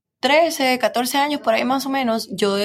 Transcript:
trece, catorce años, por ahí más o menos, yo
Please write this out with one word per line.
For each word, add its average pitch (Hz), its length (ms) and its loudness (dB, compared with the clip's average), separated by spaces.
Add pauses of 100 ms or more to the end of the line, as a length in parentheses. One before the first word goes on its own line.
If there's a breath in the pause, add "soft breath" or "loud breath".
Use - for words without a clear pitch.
(200)
trece, 277 600 2
catorce 247 400 -2
años, 285 220 -2
por 226 120 0
ahí 233 120 0
más 269 200 -2
o 277 40 -6
menos, 240 420 -2
yo 196 340 0